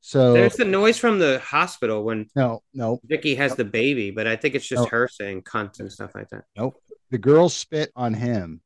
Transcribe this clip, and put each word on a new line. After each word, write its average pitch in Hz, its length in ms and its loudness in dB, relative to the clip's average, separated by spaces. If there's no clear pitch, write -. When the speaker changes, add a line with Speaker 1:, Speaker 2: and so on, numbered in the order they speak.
Speaker 1:
So 127 320 4
Speaker 2:
There's 120 220 6
the 247 100 0
noise 208 320 2
from 220 220 2
the 135 200 2
hospital 123 640 -2
when 110 300 -4
Speaker 1:
No, 120 280 0
no. 147 300 -4
Speaker 2:
Vicky 151 320 -2
has 135 160 0
Speaker 1:
Nope. 127 60 -6
Speaker 2:
the 120 80 0
baby, 113 460 -2
but 107 160 -4
I 113 100 -2
think 139 180 -4
it's 127 120 -6
just 123 160 0
Speaker 1:
Nope. 113 80 -2
Speaker 2:
her 120 180 0
saying 98 340 -10
cunt 104 360 -8
and 98 120 -12
stuff 101 240 -14
like 104 140 -14
that. 107 160 -16
Speaker 1:
Nope. 120 260 -6
The 127 60 -2
girl 151 320 6
spit - 460 -6
on 120 180 -2
him. 104 520 -4